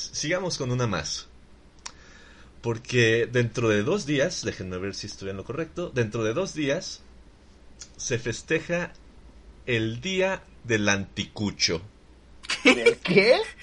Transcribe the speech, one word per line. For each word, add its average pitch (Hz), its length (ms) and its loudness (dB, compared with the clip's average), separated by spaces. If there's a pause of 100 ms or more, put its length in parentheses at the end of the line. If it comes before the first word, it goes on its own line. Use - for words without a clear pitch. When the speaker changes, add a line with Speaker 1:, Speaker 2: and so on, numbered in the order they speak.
(120)
Speaker 1:
sigamos 175 460 -2
con 127 120 -4
una 123 160 0
más. 87 420 -6 (1300)
Porque 117 680 2
dentro 120 400 2
de 104 120 4
dos 160 220 0
días, 147 400 0
déjenme 92 320 -6
ver 95 180 -6
si - 120 -10
estoy 98 240 -10
en 98 80 -8
lo 92 60 -10
correcto, 160 500 -8
dentro 117 300 0
de 110 100 0
dos 175 200 -2
días 143 480 -2 (920)
se - 220 -4
festeja 165 760 -4 (760)
el 113 360 0
Día 185 400 0 (220)
del 107 240 2
Anticucho. 98 920 -2 (840)
Speaker 2:
¿Qué? 269 120 8
Speaker 3:
¿Del 466 240 4
qué? 196 400 6 (240)